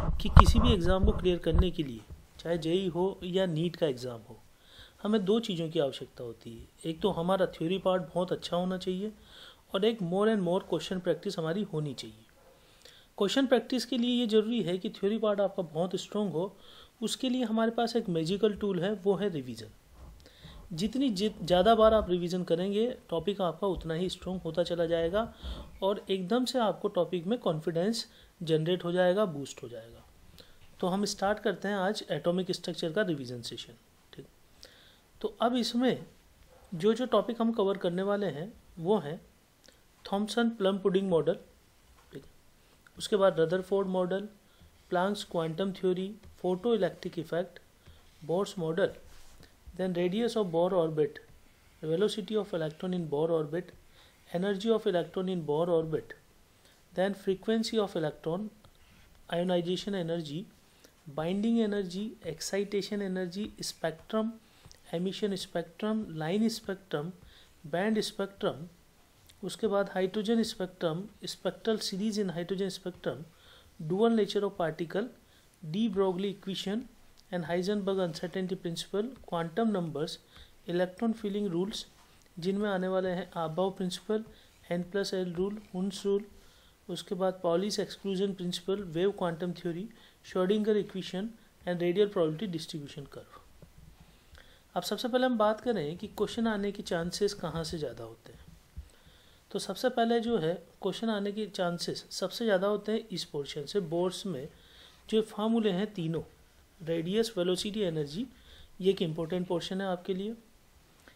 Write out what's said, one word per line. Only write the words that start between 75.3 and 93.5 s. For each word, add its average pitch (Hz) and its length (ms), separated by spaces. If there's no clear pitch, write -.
de 190 260
Broglie 190 420
equation 196 500
and 175 140
Heisenberg 190 540
uncertainty 180 560
principle, 190 500
quantum 170 460
numbers, 165 440
electron 180 460
filling 208 360
rules, 185 340
जिनमें 196 340
आने 185 180
वाले 185 200
हैं 180 240
अबाव 170 380
प्रिंसिपल, 196 540
एन 175 120
प्लस 190 320
एल 185 200
रूल, 202 260
हुन्स 190 320
रूल, 202 180
उसके 180 260
बाद 185 280
पॉलीस 185 380
एक्सक्लूजन 196 540
प्रिंसिपल, 190 480
वेव 180 260
क्वांटम 175 340
थ्योरी, 180 360
श्रोडिंगर 208 520
इक्वेशन 196 540
and 180 160
radial 202 320
probability 165 380
distribution 147 640
curve। - 260